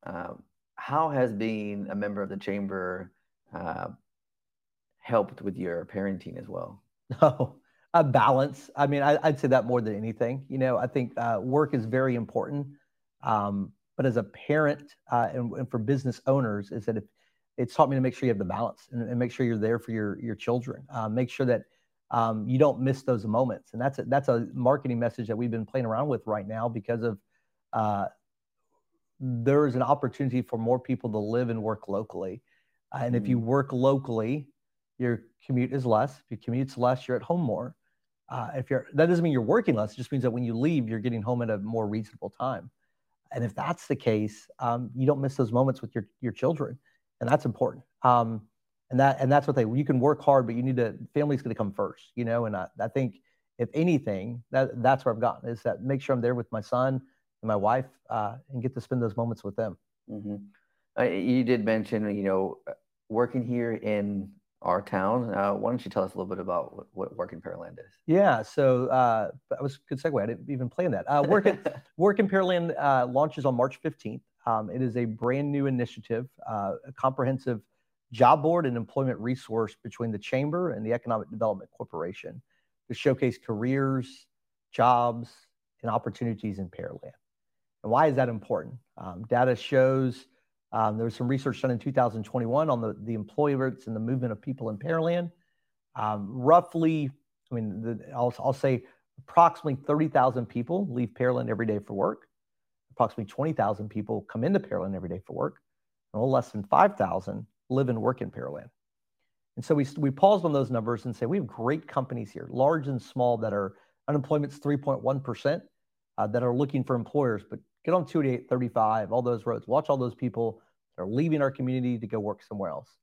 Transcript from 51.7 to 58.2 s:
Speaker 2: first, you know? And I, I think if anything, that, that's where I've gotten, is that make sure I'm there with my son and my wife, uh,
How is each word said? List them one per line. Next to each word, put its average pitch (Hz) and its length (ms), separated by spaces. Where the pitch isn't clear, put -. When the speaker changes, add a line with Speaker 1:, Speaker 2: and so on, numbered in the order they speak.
Speaker 2:
first, - 420
you 120 100
know? 117 200
And 104 100
I, 92 120
I 107 80
think 127 300
if 117 160
anything, 120 800
that, 131 300
that's 131 240
where 117 80
I've 110 80
gotten, - 280
is 117 140
that 104 200
make 135 180
sure 139 140
I'm 120 60
there 120 140
with 120 160
my 110 100
son 127 340
and 110 60
my 110 80
wife, 113 300
uh, 110 280